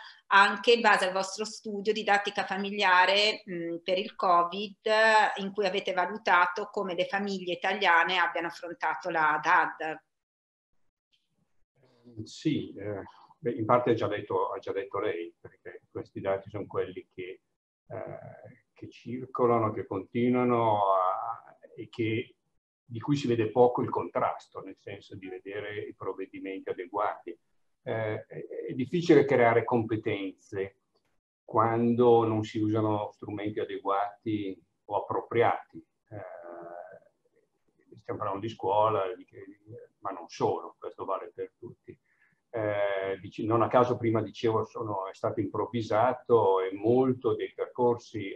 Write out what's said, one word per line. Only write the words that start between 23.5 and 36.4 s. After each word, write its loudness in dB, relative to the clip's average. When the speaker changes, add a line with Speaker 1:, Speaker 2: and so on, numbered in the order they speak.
Speaker 2:
poco 4
il -4
contrasto, -6
nel -16
senso -16
di -14
vedere -10
i -10
provvedimenti -10
adeguati. -6
Eh, -6
è, -14
è -8
difficile 4
creare 4
competenze -4
quando 4
non 2
si -6
usano 0
strumenti -8
adeguati -4
o -4
appropriati. -2
Eh, -18